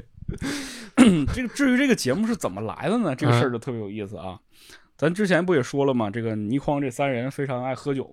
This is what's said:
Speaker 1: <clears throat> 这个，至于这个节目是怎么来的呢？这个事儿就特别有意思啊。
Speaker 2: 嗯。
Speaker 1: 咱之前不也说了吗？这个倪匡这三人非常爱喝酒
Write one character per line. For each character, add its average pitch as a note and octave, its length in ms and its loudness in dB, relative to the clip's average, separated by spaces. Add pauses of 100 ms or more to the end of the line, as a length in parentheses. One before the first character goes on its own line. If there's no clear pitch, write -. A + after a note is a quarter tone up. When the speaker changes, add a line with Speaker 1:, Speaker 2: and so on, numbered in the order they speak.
(960)
Speaker 1:
<clears throat> F#3 380 6
这 B3+ 80 -4
个， A#3+ 60 -4
至 C4+ 260 2
于 - 20 4
这 C#4 120 4
个 A3+ 80 6
节 - 180 0
目 G3+ 140 0
是 A#3 80 0
怎 A#2 140 -4
么 F#2+ 100 -8
来 A2 280 -4
的 G#3 100 0
呢？ F#3+ 180 0
这 D3+ 100 0
个 B2 60 6
事 A#2+ 120 4
儿 C3 60 0
就 A#2+ 80 -4
特 B2+ 140 -8
别 A#2 80 -6
有 G2+ 100 -8
意 G#2 160 -8
思 G2+ 100 -12
啊。 F#2 220 -10
Speaker 2:
嗯。 - 0 - (580)
Speaker 1:
咱 D#3+ 160 2
之 G3+ 140 0
前 F3 180 4
不 F3+ 120 2
也 C3 40 4
说 C#3 240 0
了 C#3 80 4
吗？ A#2 160 0
这 A2+ 140 -6
个 A2+ 140 -2
倪 G#2+ 200 -2
匡 C#3+ 240 0
这 C#3 80 -2
三 C#3 220 -2
人 B2 180 -2
非 C#3+ 160 -6
常 B2+ 200 -4
爱 C3 100 -2
喝 C#3+ 180 -4
酒 C3+ 200 -4